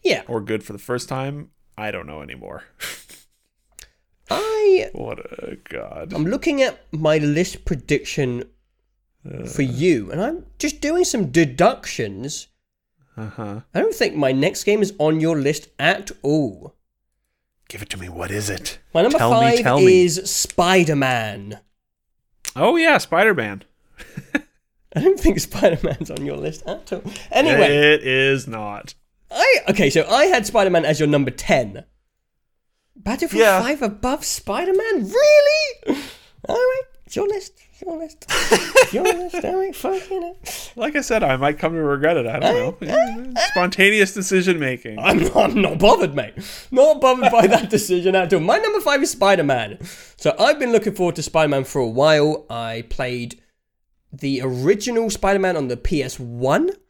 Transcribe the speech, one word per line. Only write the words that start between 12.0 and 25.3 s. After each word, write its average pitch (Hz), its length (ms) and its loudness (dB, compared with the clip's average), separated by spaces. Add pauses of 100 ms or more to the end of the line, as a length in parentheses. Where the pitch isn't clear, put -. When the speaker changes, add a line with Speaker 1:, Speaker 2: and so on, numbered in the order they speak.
Speaker 2:
Uh-huh. 107 420 -12 (140)
Speaker 1:
I 185 60 0
don't 440 140 0
think - 200 -2
my 139 180 0
next 151 320 0
game 208 180 2
is 202 160 -2
on 160 220 2
your 160 160 0
list 147 320 -2 (100)
at 196 320 -2 (120)
all. 139 520 -2 (960)
Speaker 2:
Give - 140 -14
it - 80 -14
to 98 80 -10
me. 90 100 -12
What 87 220 -10
is 101 180 -4
it? - 300 -10 (160)
Speaker 1:
My 165 80 4
number 285 160 2
Speaker 2:
Tell - 120 4 (100)
me, 233 160 4
Speaker 1:
five 247 40 2
Speaker 2:
tell 202 200 2
me. 185 240 8
Speaker 1:
is 175 160 -2 (100)
Spider-Man. 131 1300 0 (1000)
Speaker 2:
Oh, 214 200 2
yeah, 320 220 4
Spider-Man. 160 640 0 (640)
<laughs> - 60 -20 (600)
Speaker 1:
I - 60 0
don't 381 180 2
think 180 180 4